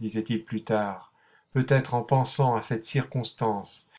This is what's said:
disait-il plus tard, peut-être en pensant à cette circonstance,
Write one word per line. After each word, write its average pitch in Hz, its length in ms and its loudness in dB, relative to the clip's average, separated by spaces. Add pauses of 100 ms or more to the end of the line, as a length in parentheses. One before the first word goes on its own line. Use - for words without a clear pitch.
disait-il 110 440 -2
plus - 180 -4
tard, 104 500 -2 (400)
peut-être 131 420 2
en 120 80 2
pensant 131 520 2
à 110 60 0
cette 110 240 -4
circonstance, - 1160 -4